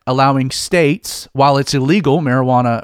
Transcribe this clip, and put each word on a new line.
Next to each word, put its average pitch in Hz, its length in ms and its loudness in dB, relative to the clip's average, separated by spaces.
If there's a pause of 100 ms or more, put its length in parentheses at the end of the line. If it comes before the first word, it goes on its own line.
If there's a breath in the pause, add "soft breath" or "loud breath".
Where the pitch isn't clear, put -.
allowing 135 440 0
states, - 840 -2
while 139 240 2
it's 139 160 -2
illegal, 147 480 0
marijuana 123 640 0